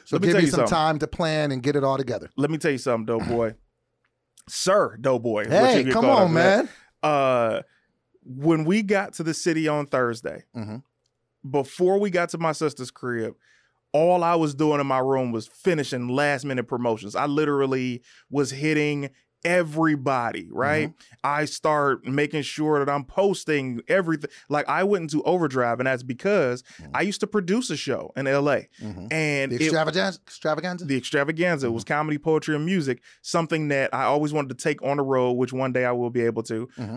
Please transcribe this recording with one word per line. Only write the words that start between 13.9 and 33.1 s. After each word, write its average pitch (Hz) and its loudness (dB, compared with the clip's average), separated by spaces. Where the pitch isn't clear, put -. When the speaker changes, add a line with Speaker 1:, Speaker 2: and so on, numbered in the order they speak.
Speaker 2:
all 175 4
I 170 4
was 156 0
doing 147 2
in 139 -2
my 131 2
room 131 0
was 110 -4
finishing 135 -2
last 139 0
minute 127 -4
promotions. 113 -4
I 107 0
literally 139 0
was 131 -2
hitting 147 -2
everybody, 147 0
right? 147 0
Speaker 1:
Mm-hmm. - -20
Speaker 2:
I 147 -2
start 143 0
making 147 -2
sure 151 0
that 143 0
I'm 143 -2
posting 143 0
everything. 160 0
Like, 143 -2
I 156 0
went 202 0
into 151 -2
overdrive, 131 2
and 127 -2
that's 127 0
because 127 0
Speaker 1:
Mm-hmm. 147 -20
Speaker 2:
I 143 0
used 196 -2
to 208 -2
produce 208 0
a 151 -4
show - -6
in 139 -2
L 143 2
A. 117 0
Speaker 1:
Mm-hmm. 98 -10
Speaker 2:
And 147 -2
Speaker 1:
The 120 -2
Speaker 2:
it 131 0
Speaker 1:
extravaganza? 160 0
Extravaganza? 170 -4
Speaker 2:
The 135 0
extravaganza. 151 0
It - 0
was 113 -4
Speaker 1:
Mm-hmm. 156 -2
Speaker 2:
comedy, 151 -2
poetry, 156 0
and 151 -2
music, 151 -2